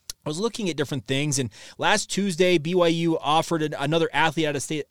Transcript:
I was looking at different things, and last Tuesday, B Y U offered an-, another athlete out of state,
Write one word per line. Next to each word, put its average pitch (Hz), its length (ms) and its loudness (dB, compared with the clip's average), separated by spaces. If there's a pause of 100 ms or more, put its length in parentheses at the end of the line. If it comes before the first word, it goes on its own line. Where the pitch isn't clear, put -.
(240)
I - 40 -8
was 156 100 -6
looking 214 320 -4
at 143 60 -4
different 143 320 -4
things, 139 320 0
and 120 100 -4 (280)
last 190 300 0
Tuesday, 180 480 2
B 170 200 -2
Y 175 100 6
U 165 320 2
offered 156 420 0
an-, 151 160 -2
another 156 360 0
athlete 156 340 2
out 147 80 -2
of 135 80 -4
state, 151 280 -6